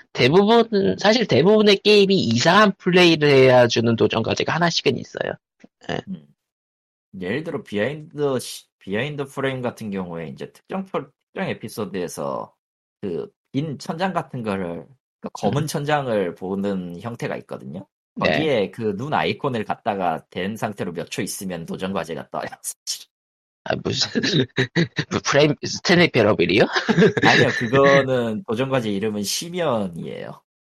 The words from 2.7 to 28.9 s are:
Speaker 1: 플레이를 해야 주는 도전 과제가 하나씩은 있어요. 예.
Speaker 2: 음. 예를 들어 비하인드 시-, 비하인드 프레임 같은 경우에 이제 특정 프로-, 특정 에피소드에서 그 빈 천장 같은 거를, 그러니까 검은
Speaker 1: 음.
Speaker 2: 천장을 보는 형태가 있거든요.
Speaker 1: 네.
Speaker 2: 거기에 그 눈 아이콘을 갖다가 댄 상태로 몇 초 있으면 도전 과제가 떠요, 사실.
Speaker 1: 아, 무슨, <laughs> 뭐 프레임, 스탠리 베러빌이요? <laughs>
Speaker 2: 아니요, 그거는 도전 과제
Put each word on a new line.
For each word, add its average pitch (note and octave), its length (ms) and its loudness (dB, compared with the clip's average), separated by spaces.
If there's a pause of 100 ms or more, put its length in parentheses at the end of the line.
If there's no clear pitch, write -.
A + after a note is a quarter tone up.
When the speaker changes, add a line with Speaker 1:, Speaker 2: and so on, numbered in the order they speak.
Speaker 1:
플레이를 E3+ 520 4
해야 C3 380 8
주는 A#2 280 2
도전 A2 260 2
과제가 G2+ 340 -2
하나씩은 E3 420 0
있어요. - 360 -6 (560)
예. - 100 -6 (100)
Speaker 2:
음. - 180 -14 (920)
예를 G#2 240 -6
들어 D#3 200 -8
비하인드 C#3+ 760 -4
시-, - 260 -12 (120)
비하인드 C#3 480 -6
프레임 C3 360 -6
같은 A2+ 280 -8
경우에 F2 380 -8
이제 - 240 -14
특정 - 340 -10
프로-, F3 240 -8 (240)
특정 F#3 160 -6
에피소드에서 F2 1040 -8 (480)
그 E2 300 -8 (200)
빈 C#3+ 280 -4
천장 F3+ 340 -6
같은 D#3 300 -8
거를, F#2 420 -4 (340)
그러니까 - 140 -12
검은 A#2+ 300 -2
Speaker 1:
음. D#3 40 -6
Speaker 2:
천장을 C3+ 680 -2
보는 F#2+ 680 -6
형태가 A#2 360 -8
있거든요. C2 500 -12 (260)
Speaker 1:
네. F#2 180 0
Speaker 2:
거기에 G2 380 0
그 G#2+ 260 -4
눈 C3 160 -8
아이콘을 G#2+ 540 -2
갖다가 F#2 640 -2
댄 G2 260 -6
상태로 G#2 380 -8
몇 D#2+ 160 -8
초 - 140 -6
있으면 F2+ 420 -8
도전 F#2 260 -6
과제가 E2 380 -8
떠요, - 160 -8 (160)
사실. - 460 -12 (560)
Speaker 1:
아, - 200 -4
무슨, - 380 -4
<laughs> C#3+ 880 -2
뭐 G#2 140 -2
프레임, D3 300 2 (100)
스탠리 E3 460 2
베러빌이요? G2+ 500 4
<laughs> - 640 2
Speaker 2:
아니요, B2+ 320 4
그거는 B2+ 880 2
도전 B2 220 -2
과제 A#2+ 220 -2